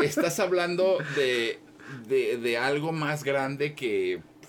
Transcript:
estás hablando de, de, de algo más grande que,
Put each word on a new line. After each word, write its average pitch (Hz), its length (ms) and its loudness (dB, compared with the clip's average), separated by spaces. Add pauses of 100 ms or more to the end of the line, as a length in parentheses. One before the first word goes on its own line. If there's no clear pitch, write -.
estás 170 360 0
hablando 180 600 2 (180)
de, 123 420 2 (480)
de, 123 300 2
de 117 220 0
algo 147 340 0
más 151 320 -2
grande 139 500 -2
que, 95 460 0 (280)